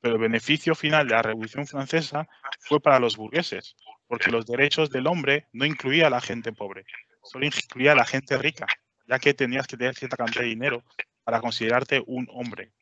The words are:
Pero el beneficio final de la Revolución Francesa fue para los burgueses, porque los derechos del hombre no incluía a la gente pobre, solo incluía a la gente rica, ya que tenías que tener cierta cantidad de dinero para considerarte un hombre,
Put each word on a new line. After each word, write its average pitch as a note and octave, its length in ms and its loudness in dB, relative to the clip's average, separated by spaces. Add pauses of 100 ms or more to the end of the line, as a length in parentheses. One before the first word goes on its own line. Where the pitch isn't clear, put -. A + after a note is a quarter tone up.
Pero A#2 140 0
el A2 60 2
beneficio A#2 540 0
final D3+ 340 2
de A2 60 2
la A2+ 80 4
Revolución A2+ 440 -4
Francesa D3 600 -4 (340)
fue D3 200 2
para C3+ 180 6
los A#2 180 2
burgueses, A2 600 -6 (300)
porque A#2 240 -2
los A2+ 160 0
derechos C#3 440 2
del C3+ 160 -2
hombre D3 460 0
no B2+ 140 -2
incluía D3+ 400 2
a C#3+ 40 6
la B2 100 0
gente A#2 320 -6
pobre, G2 320 -12 (380)
solo C3 240 -8
incluía C#3+ 460 2
a D3 40 8
la D#3+ 100 6
gente C3+ 320 -2
rica, C#3+ 280 -2 (400)
ya B2+ 140 0
que C#3+ 140 4
tenías C3 320 -2
que C3+ 100 -12
tener B2 180 -2
cierta C3 220 -8
cantidad A#2+ 260 -2
de A#2+ 60 -2
dinero A#2+ 340 -2 (400)
para A#2 180 0
considerarte A#2 680 0
un B2+ 260 -6
hombre, A2+ 500 -12